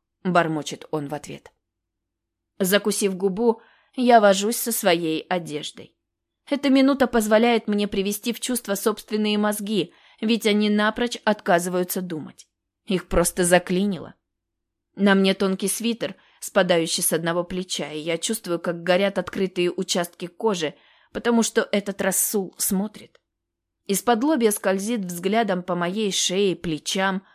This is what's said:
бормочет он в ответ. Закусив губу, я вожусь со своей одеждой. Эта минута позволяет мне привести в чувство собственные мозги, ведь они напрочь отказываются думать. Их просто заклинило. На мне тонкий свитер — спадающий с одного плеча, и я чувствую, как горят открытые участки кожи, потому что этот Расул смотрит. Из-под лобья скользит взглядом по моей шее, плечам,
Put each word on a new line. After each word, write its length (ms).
бормочет 680
он 160
в 60
ответ. 380
Закусив 560
губу, 440
я 240
вожусь 360
со 140
своей 520
одеждой. 760
Эта 220
минута 380
позволяет 580
мне 220
привести 440
в 80
чувство 360
собственные 600
мозги, 560
ведь 260
они 240
напрочь 540
отказываются 800
думать. 440
Их 240
просто 360
заклинило. 680
На 200
мне 200
тонкий 340
свитер — 460
спадающий 640
с 100
одного 320
плеча, 460
и 80
я 200
чувствую, 400
как 240
горят 360
открытые 520
участки 560
кожи, 480
потому 300
что 300
этот 280
Расул 580
смотрит. 640
Из-под 360
лобья 280
скользит 540
взглядом 580
по 120
моей 380
шее, 440
плечам, 680